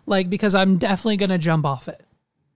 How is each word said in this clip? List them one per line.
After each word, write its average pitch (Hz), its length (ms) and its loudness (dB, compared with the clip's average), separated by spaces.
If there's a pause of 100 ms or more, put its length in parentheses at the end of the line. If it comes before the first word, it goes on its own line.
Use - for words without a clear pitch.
Like, 190 240 0
because 202 240 0
I'm 190 240 4
definitely 202 400 -2
gonna 185 220 0
jump 160 260 0
off 139 220 -6
it. - 180 -16 (500)